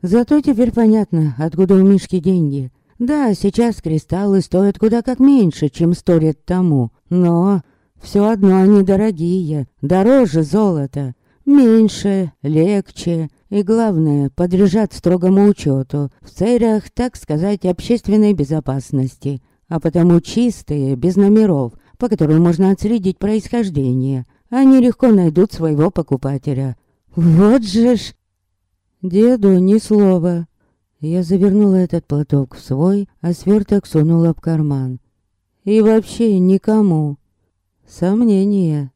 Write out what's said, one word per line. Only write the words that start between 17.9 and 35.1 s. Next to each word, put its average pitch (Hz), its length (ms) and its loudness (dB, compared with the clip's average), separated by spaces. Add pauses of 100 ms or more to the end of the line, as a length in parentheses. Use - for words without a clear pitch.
безопасности, 139 1080 -6 (260)
а 165 100 -6
потому 170 420 2
чистые, 147 760 -4
без 170 200 -2
номеров, 196 580 2 (240)
по 247 100 -4
которым 160 340 2
можно 175 280 2
отследить 196 480 -2
происхождение. 143 1080 -4 (220)
Они 262 300 4
легко 247 300 2
найдут 180 440 2
своего 160 380 -2
покупателя. 135 840 -6 (380)
Вот 180 480 2
же 226 340 0
ж! - 180 -10 (880)
Деду 196 560 2
ни 190 180 2
слова. 180 720 0 (520)
Я 170 220 -4
завернула 190 520 2
этот 175 320 -2
платок 143 500 -4
в - 40 -20
свой, 190 460 -2 (140)
а 170 140 -4
свёрток 202 500 0
сунула 165 480 0
в - 80 -8
карман. 139 580 -4 (680)